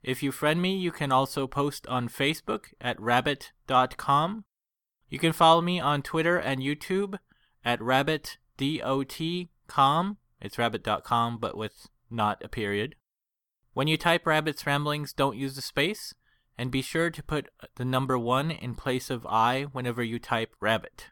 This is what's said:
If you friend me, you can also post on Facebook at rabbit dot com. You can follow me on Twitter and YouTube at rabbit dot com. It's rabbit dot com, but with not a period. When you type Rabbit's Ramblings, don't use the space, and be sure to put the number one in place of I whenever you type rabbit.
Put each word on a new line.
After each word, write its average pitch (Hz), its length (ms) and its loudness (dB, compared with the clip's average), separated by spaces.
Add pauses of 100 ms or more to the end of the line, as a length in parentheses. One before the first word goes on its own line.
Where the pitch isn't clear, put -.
If 127 200 -4
you 139 100 -2
friend 156 280 0
me, 185 160 0
you 180 160 -2
can 139 180 -4
also 135 360 2
post 143 400 -2
on 123 240 -2
Facebook 160 560 -2 (120)
at 123 220 -4
rabbit 123 520 0 (140)
dot 127 300 4
com. 170 480 0 (640)
You 139 100 -8
can 165 140 2
follow 165 300 8
me 175 180 0
on 143 220 0
Twitter 165 340 0
and 131 240 -2
YouTube 190 560 -2 (480)
at 120 160 0
rabbit 135 560 0 (220)
dot 151 880 -2 (200)
com. 160 520 2 (240)
It's - 160 -10
rabbit 117 260 0
dot 104 200 -2
com, 117 340 0
but - 180 -6
with - 320 -10 (220)
not 107 340 -2
a - 40 -12
period. 104 480 -4 (760)
When 143 160 0
you 156 80 2
type 170 300 2
Rabbit's 156 400 0
Ramblings, 147 480 -2
don't 135 240 0
use 135 180 -6
the 135 60 -10
space, - 500 -4 (460)
and 127 120 -4
be 131 120 0
sure 165 260 0
to 160 140 -8
put - 260 -4 (280)
the 123 100 -4
number 127 320 2
one 127 320 0
in 123 240 -8
place 127 340 -4
of 120 180 -6
I 120 360 2 (100)
whenever 123 300 -4
you 117 160 -4
type 113 420 -2
rabbit. - 520 0